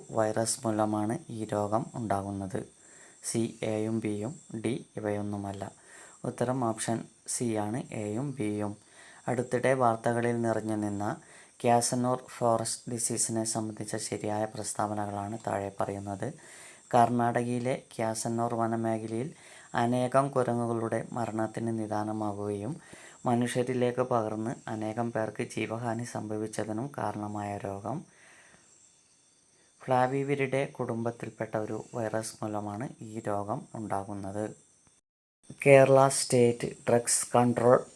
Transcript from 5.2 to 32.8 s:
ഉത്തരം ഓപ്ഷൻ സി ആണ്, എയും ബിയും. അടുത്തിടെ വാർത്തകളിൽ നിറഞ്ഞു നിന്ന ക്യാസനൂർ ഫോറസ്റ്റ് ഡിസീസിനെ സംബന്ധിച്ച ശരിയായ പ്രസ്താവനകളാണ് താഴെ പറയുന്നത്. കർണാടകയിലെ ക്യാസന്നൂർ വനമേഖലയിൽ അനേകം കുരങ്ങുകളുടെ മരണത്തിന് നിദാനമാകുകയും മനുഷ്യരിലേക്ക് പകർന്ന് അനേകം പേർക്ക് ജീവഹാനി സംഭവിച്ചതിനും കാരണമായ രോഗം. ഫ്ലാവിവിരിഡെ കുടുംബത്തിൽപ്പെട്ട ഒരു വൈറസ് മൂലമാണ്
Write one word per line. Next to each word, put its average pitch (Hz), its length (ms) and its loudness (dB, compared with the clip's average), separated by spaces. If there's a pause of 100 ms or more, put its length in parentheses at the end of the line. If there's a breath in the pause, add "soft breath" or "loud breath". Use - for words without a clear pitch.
ഉത്തരം 123 300 -2 (100)
ഓപ്ഷൻ 113 280 -2 (360)
സി 123 140 -2 (180)
ആണ്, 110 160 -4 (220)
എയും 110 340 -4
ബിയും. 104 360 -2 (560 loud breath)
അടുത്തിടെ 123 440 2 (100)
വാർത്തകളിൽ 117 640 2
നിറഞ്ഞു 107 400 0
നിന്ന 101 200 -2 (560 loud breath)
ക്യാസനൂർ 123 560 4 (180)
ഫോറസ്റ്റ് 113 560 0
ഡിസീസിനെ 113 500 -2 (120)
സംബന്ധിച്ച 107 420 -6 (140)
ശരിയായ 107 340 -2 (100)
പ്രസ്താവനകളാണ് 104 920 -4
താഴെ 101 340 -2
പറയുന്നത്. 101 480 -4 (640 loud breath)
കർണാടകയിലെ 120 800 4 (220)
ക്യാസന്നൂർ 117 640 -2
വനമേഖലയിൽ 113 680 -2 (520 loud breath)
അനേകം 123 440 4 (100)
കുരങ്ങുകളുടെ 117 640 0 (160)
മരണത്തിന് 110 640 -2
നിദാനമാകുകയും 107 920 -4 (560 loud breath)
മനുഷ്യരിലേക്ക് 123 840 2
പകർന്ന് 110 420 0 (200)
അനേകം 110 420 -4
പേർക്ക് 110 280 -4 (120)
ജീവഹാനി 113 580 -4
സംഭവിച്ചതിനും 110 800 -4
കാരണമായ 104 560 -4 (140)
രോഗം. 101 320 -6 (1800 soft breath)
ഫ്ലാവിവിരിഡെ 135 840 2 (140)
കുടുംബത്തിൽപ്പെട്ട 117 760 -4 (120)
ഒരു 107 120 -6 (200)
വൈറസ് 110 420 -4
മൂലമാണ് 104 480 -6 (220)